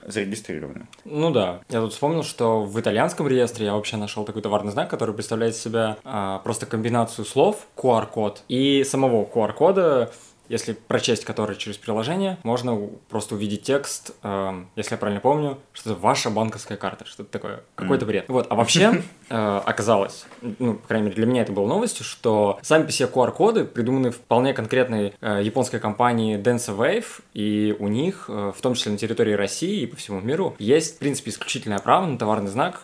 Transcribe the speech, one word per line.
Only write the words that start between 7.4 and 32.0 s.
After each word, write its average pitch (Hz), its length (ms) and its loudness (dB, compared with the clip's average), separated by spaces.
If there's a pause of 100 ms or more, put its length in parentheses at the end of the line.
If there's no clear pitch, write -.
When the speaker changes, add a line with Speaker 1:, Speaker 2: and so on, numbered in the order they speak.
Speaker 2:
Q - 140 0
R-код 113 580 0
и 135 360 2
самого 127 420 2
Q - 180 0
R-кода, 147 680 4 (360)
если 117 260 -4
прочесть 127 520 0
который 104 300 -4
через - 220 -8
приложение, 175 640 -4
можно 120 320 -2
у-, 101 340 -6
просто 110 280 -4
увидеть 104 260 -4
текст, - 640 -4
эм, 95 520 -4
если 113 200 -6
я - 20 -2
правильно 101 240 -2
помню, 143 380 2 (140)
что - 180 -6
это 92 80 -4
ваша 117 320 0
банковская 107 440 -2
карта, - 300 -8
что-то - 260 -16
такое. 104 280 -8 (160)
Какой-то 135 300 0
Speaker 1:
Мгм. 107 60 0
Speaker 2:
бред. 98 180 -2
Вот, 127 200 2
а 113 60 -2
вообще, 170 480 4 (100)
Speaker 1:
<laughs> - 160 -20
Speaker 2:
э, 104 340 0
оказалось, 104 600 2 (160)
ну, 117 320 -2
по - 140 -12
крайней 110 180 2
мере, 98 120 -4
для 110 100 2
меня 123 160 4
это 104 80 -2
было 101 160 0
новостью, 196 360 -2
что 107 600 2
сами 156 200 6
по 151 80 -6
себе 131 160 2
Q 127 140 2
R-коды 175 420 4
придуманы 127 460 0
вполне 120 460 2
конкретной, 113 640 0
э, 104 220 0
японской 120 360 0
компанией 110 600 2
Denso 113 340 0
Wave, 165 460 -2 (140)
и 104 420 0
у 101 100 -4
них, 139 400 -2
э, 104 280 -4
в - 40 -16
том 127 140 2
числе 110 200 -2
на 104 40 -2
территории 110 360 0
России 151 500 -2
и - 20 -4
по - 120 -10
всему 101 220 -8
миру, 143 380 -2
есть, 147 380 2
в - 20 -20
принципе, 135 320 -4
исключительное 110 480 -6
право 156 300 4